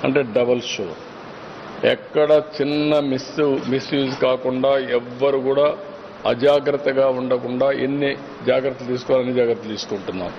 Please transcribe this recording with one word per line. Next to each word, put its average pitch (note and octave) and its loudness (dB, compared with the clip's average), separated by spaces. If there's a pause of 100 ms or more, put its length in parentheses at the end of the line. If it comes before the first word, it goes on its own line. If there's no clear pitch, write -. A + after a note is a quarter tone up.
అంటే C3+ 4 (140)
డబుల్ B2 4 (120)
షూర్, F2 -6 (920)
ఎక్కడ D3+ 0 (260)
చిన్న D3 0 (200)
మిస్-, C3 -6 (420)
మిస్‌యూజ్ C3+ -2 (140)
కాకుండా, B2+ 0 (280)
ఎవ్వరు B2 0
కూడా C#3 4 (680)
అజాగ్రత్తగా C#3 4 (140)
ఉండకుండా, B2+ 0 (200)
ఎన్ని C#3 0 (380)
జాగ్రత్తలు B2+ 0
తీసుకోవాలో B2+ 2
అన్ని B2+ -2
జాగ్రత్తలు A2 0
తీసుకుంటున్నాం. F#2 -6